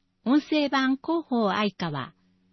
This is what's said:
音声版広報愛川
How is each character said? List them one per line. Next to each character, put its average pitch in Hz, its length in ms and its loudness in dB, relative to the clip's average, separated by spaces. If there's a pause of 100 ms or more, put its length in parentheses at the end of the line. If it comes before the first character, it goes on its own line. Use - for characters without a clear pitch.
(240)
音 285 160 4
声 302 280 0
版 262 280 0
広 330 320 -4
報 226 220 2
愛 208 220 0
川 147 400 -6 (400)